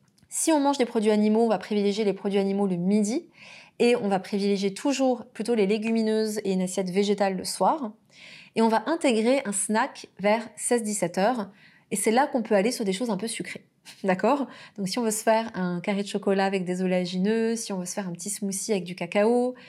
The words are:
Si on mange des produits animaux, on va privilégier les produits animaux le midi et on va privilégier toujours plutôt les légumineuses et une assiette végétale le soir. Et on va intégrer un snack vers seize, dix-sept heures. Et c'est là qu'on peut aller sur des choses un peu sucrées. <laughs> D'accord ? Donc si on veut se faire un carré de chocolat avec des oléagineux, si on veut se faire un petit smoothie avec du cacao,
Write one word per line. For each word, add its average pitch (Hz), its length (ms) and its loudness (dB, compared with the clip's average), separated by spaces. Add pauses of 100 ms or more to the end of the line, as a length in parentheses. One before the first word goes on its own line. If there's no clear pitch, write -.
(280)
Si - 240 0
on 302 80 4
mange 277 180 2
des 247 60 2
produits 220 260 0
animaux, 214 300 4
on 233 80 4
va 202 100 2
privilégier 208 460 0
les 202 80 2
produits 196 260 -2
animaux 196 300 0
le 185 80 -2
midi 208 500 0 (540)
et 240 160 6
on 202 100 -4
va 196 140 2
privilégier 202 520 0
toujours 254 520 0 (100)
plutôt 233 220 -2
les 202 100 4
légumineuses 220 800 0
et 196 80 0
une 185 100 2
assiette 185 280 -2
végétale 196 460 2
le 185 80 -6
soir. 226 460 0 (640)
Et 226 80 2
on 226 60 4
va 220 180 2
intégrer 262 580 2
un 202 80 -4
snack 220 560 -2 (120)
vers 214 340 2
seize, 240 300 0
dix-sept 208 340 -2
heures. 214 320 0 (400)
Et 214 60 -2
c'est 220 160 2
là 262 160 4
qu'on 254 140 -2
peut 214 120 0
aller 202 160 4
sur 247 140 -4
des 190 80 0
choses 233 180 -4
un 196 60 0
peu 202 100 -6
sucrées. - 380 -10 (200)
<laughs> - 200 -14
D'accord ? 208 420 2 (300)
Donc 196 120 -4
si 190 100 -4
on 247 40 0
veut 226 80 0
se 214 120 -4
faire 226 320 2
un 175 260 -2
carré 202 220 -2
de 202 40 -8
chocolat 196 380 0
avec 196 200 0
des 180 180 -4
oléagineux, 185 760 0
si 226 160 -8
on 190 60 -4
veut 180 80 -8
se - 80 -10
faire 202 120 -6
un 175 60 -6
petit 170 180 -10
smoothie 196 420 -6
avec 190 120 0
du 180 100 -10
cacao, 233 600 0 (140)